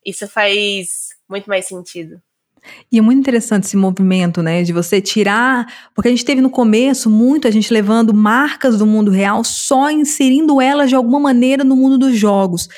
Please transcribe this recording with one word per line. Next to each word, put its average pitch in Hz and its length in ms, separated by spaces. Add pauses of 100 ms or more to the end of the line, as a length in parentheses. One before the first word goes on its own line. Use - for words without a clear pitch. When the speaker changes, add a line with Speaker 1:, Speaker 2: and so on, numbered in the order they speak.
Speaker 1:
isso 202 200
faz 202 840 (180)
muito 196 220
mais 185 160
sentido. 175 560 (720)
Speaker 2:
E 226 80
é - 20
muito 240 180
interessante 233 440
esse - 120
movimento, 185 680
né, 165 180
de 170 100
você 175 300
tirar, 226 640 (300)
porque 226 140
a - 20
gente 240 120
teve 269 180
no 262 80
começo 247 600
muito 247 380
a 220 40
gente 214 220
levando 220 400
marcas 233 640
do 208 80
mundo 214 240
real, 202 340
só 269 460
inserindo 285 720
elas 277 280
de 262 60
alguma 247 240
maneira 269 440
no 269 120
mundo 262 220
dos 262 180
jogos. 196 520 (100)